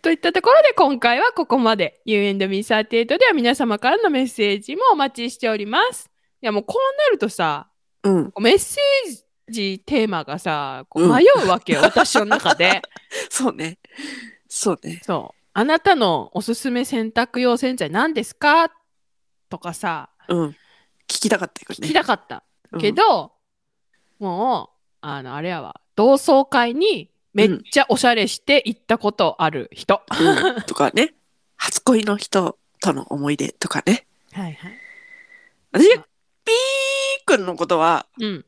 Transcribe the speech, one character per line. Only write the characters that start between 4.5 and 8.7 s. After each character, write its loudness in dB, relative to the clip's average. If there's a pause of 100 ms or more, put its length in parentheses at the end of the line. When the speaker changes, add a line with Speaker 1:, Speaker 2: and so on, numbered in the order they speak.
Speaker 1:
ー -6
ジ -12
も -4 (100)
お 4
待 -4
ち -16
し -20
て -4
お -2
り -8
ま 0 (120)
す。 -14 (320)
い -6
や、 -2
も 0
う -16
こ -8
う -2
な 2
る 2
と -4
さ、 -4 (320)
Speaker 2:
う 0
ん。 0
Speaker 1:
メ 4
ッ 4
セ -4 (280)